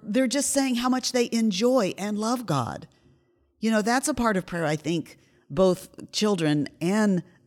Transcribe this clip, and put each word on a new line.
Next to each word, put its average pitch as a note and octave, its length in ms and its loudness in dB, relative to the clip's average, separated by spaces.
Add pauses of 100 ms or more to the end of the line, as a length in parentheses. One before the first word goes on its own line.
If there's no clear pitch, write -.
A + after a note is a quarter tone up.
they're B3 240 2
just C4+ 240 -2
saying C4+ 240 0
how A#3+ 140 0
much B3+ 240 -2
they B3 180 0
enjoy A3+ 640 2
and G#3 220 -6
love A#3+ 260 -4
God. B2 420 -4 (760)
You A3 100 0
know, A3 100 4
that's A#3+ 280 0
a D4+ 40 0
part A#3 220 0
of F3+ 100 -2
prayer E3+ 200 -4
I D3+ 100 0
think D#3 420 -4 (320)
both F3+ 640 0
children E3 560 0 (140)
and G3 420 2 (240)